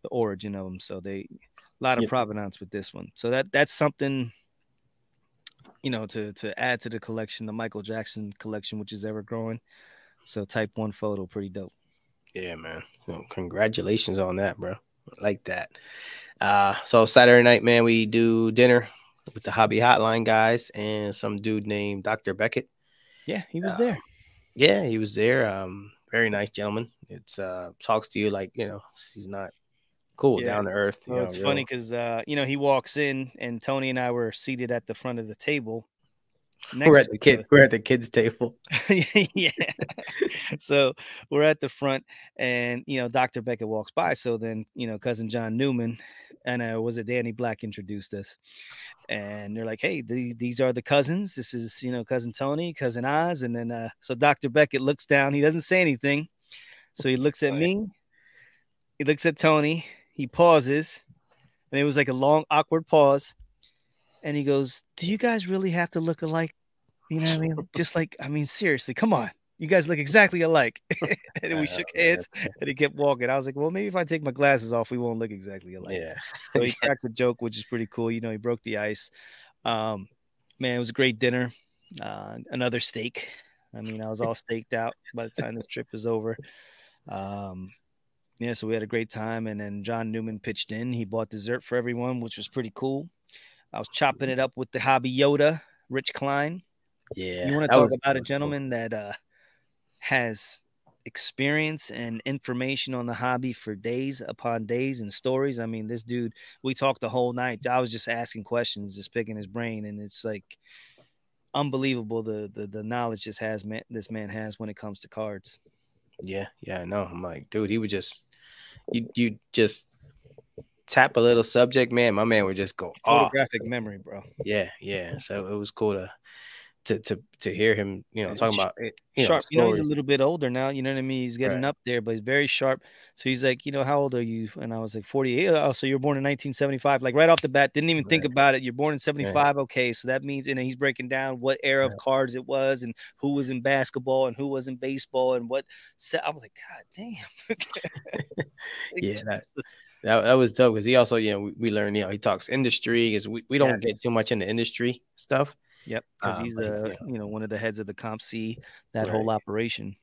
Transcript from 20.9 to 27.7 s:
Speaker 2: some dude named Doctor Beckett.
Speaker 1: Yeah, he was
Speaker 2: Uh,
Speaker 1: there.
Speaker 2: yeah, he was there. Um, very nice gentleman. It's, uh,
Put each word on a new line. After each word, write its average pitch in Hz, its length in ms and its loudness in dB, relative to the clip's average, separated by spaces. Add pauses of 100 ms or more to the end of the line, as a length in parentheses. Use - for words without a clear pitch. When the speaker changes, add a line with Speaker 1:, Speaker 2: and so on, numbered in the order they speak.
Speaker 2:
some 104 260 -4
dude 107 260 -2
named 101 360 -4
Doctor 104 320 -4
Beckett. 110 340 -2 (560)
Speaker 1:
Yeah, 196 240 -6
he 165 120 -8
was 190 140 -4
Speaker 2:
Uh, 185 40 -6
Speaker 1:
there. 233 200 0 (560)
Speaker 2:
yeah, 196 300 4
he 113 140 -2
was 104 160 -4
there. 117 340 2
Um, 98 440 -8 (180)
very 117 180 2
nice 104 220 -2
gentleman. 104 400 -4 (180)
It's, - 300 -14
uh, 92 400 -8